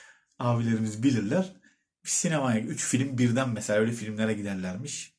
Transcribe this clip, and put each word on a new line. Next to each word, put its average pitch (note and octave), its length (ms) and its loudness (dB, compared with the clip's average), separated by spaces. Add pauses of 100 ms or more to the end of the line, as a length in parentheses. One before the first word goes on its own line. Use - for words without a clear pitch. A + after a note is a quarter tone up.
(400)
abilerimiz A2+ 640 0
bilirler. C3 500 2 (520)
Bir - 40 -8
sinemaya C3+ 520 2
üç - 240 -4
film C3 320 0
birden B2 320 2
mesela, G#2+ 300 0
öyle A2+ 120 4
filmlere A2 420 -2
giderlermiş. G2 840 -6